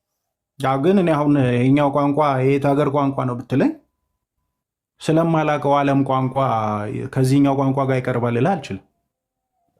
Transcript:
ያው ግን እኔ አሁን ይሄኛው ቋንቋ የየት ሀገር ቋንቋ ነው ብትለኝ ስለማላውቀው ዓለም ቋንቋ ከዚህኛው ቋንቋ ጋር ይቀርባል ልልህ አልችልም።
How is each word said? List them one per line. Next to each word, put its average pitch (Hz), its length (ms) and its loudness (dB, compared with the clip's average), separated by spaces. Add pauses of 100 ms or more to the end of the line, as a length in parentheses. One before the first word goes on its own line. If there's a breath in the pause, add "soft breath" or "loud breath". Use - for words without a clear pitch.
(600)
ያው 131 180 0
ግን 165 200 2
እኔ 175 140 2
አሁን 147 220 2 (160)
ይሄኛው 135 420 2
ቋንቋ 143 280 0 (180)
የየት 135 280 0
ሀገር 143 240 0
ቋንቋ 139 320 -2
ነው 127 140 -4
ብትለኝ 151 360 0 (1300)
ስለማላውቀው 156 720 0
ዓለም 143 300 2
ቋንቋ 131 320 -2 (760)
ከዚህኛው 139 460 2
ቋንቋ 135 280 0
ጋር 131 140 0
ይቀርባል 120 360 -2
ልልህ 117 180 0
አልችልም። 98 320 -8 (960)